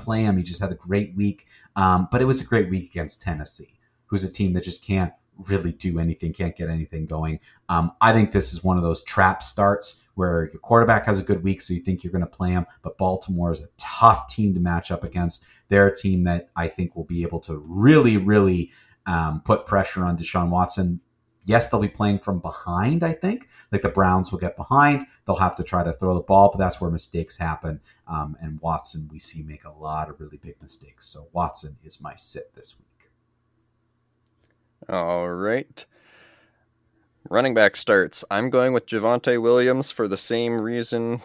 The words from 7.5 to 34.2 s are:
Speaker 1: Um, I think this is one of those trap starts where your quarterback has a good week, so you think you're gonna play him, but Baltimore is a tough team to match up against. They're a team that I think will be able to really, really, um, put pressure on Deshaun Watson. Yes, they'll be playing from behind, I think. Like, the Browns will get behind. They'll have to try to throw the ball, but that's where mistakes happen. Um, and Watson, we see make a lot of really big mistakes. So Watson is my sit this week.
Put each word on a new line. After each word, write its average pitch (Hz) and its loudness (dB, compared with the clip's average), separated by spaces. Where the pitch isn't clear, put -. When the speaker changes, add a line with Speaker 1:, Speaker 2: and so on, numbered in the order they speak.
Speaker 1:
Um, 85 0
I 113 6
think 107 4
this - 0
is 85 -10
one 92 2
of 87 2
those 82 -2
trap 92 2
starts - -2
where 85 0
your - -18
quarterback 113 4
has 101 2
a 92 -4
good 90 0
week, 95 -2
so - -6
you 87 -2
think 92 -4
you're 87 -8
gonna 87 -2
play 90 -4
him, 90 0
but - -12
Baltimore 92 -2
is 78 -6
a - -18
tough - 2
team 104 0
to 90 -2
match 87 -2
up 87 -4
against. 87 -6
They're 101 6
a 98 2
team 92 0
that 87 -2
I 85 -4
think - -8
will 82 -10
be 85 -4
able 82 -6
to 78 -10
really, 107 6
really, 95 4
um, 80 -2
put - 2
pressure 95 0
on 87 0
Deshaun 87 -2
Watson. 90 0
Yes, 113 2
they'll 113 0
be 104 0
playing 101 0
from 92 -4
behind, 90 -2
I 165 0
think. 202 -4
Like, - 0
the - -2
Browns 92 2
will 90 -6
get - -6
behind. 143 2
They'll 90 -2
have 92 0
to 87 -8
try 87 -2
to 82 -2
throw 92 -2
the 87 0
ball, 98 8
but - -4
that's 92 -2
where 85 -4
mistakes 82 -8
happen. 80 -6
Um, 76 -6
and 78 -12
Watson, 80 -6
we 78 -18
see - -14
make 76 -16
a 78 -20
lot 78 -8
of 73 -20
really 73 -18
big 76 -20
mistakes. - -20
So 73 -20
Watson 82 -8
is - -20
my 73 -16
sit - -16
this - -20
week. - -20